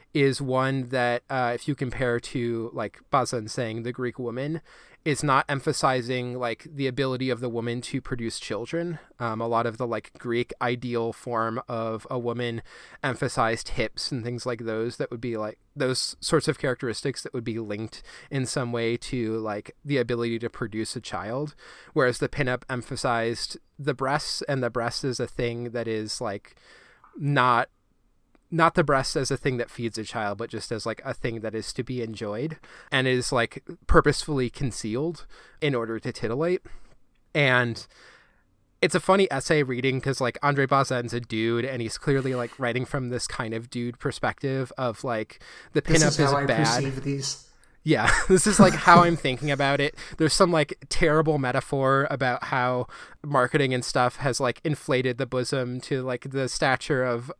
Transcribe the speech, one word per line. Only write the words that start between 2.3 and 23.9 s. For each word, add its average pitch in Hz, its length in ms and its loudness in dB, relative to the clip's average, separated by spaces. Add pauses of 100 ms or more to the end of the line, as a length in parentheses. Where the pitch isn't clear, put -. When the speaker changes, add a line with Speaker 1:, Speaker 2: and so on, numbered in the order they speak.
Speaker 1:
like, 107 260 -8 (100)
Bazin 120 380 0
saying, 113 340 -6
"The 120 100 -6
Greek 123 280 -6
woman," 131 420 -6 (420)
is 147 200 0
not 143 260 4
emphasizing, 127 880 -2
like, 120 340 -4
the 139 140 -4
ability 131 460 -2
of 117 80 -2
the 123 100 -4
woman 117 320 -4
to 135 180 -6
produce 117 400 -6
children. 160 600 -6 (200)
Um, 113 220 -4
a 117 60 -2
lot 117 180 2
of 113 120 -4
the, 123 100 -4
like, 113 320 -4
Greek 120 420 -2
ideal 120 500 -2
form 113 560 -4
of 113 440 -6
a 131 80 -4
woman 117 420 -4 (400)
emphasized 120 680 -2
hips - 420 -4
and 123 120 -4
things 120 220 -6
like 120 200 -6
those 110 320 -2
that 139 120 -6
would 120 120 -8
be, 117 160 -4
like, 107 200 -6 (180)
those 131 440 -2
sorts - 280 2
of 147 120 0
characteristics 127 640 -4
that 127 100 -12
would 123 100 -4
be 113 140 -4
linked 107 460 -8 (260)
in 135 160 -2
some 123 260 -2
way 117 240 0
to, 113 440 -4
like, 107 440 -6
the 143 140 0
ability 117 400 0
to 117 140 -6
produce 110 440 -6
a 123 60 -8
child. 120 540 -6 (380)
Whereas 127 260 2
the 143 100 0
pinup 127 400 -2
emphasized 117 880 -2 (220)
the 139 160 -2